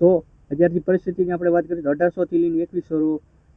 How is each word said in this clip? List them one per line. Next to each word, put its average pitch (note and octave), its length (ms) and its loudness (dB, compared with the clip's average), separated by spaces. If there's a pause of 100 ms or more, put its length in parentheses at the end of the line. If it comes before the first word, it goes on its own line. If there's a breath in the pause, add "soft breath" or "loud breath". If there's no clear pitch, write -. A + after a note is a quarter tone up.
તો E3+ 80 8 (420)
અત્યારની E3+ 280 0
પરિસ્થિતિની F3+ 520 -2
આપણે F3 200 -2
વાત E3+ 140 2
કરીએ E3+ 180 -8
તો C#3+ 80 -2
અઢારસો E3+ 340 0
થી E3+ 140 -2
લઈને E3+ 200 0
એકવીસો E3+ 400 -6
રૂ-, D#3 220 0 (360)